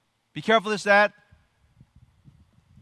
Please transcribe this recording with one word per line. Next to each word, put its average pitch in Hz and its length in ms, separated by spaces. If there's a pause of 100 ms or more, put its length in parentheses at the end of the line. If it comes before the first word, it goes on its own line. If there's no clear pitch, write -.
(320)
"Be 151 80
careful," 214 300
this, 208 140
that, 202 280 (1700)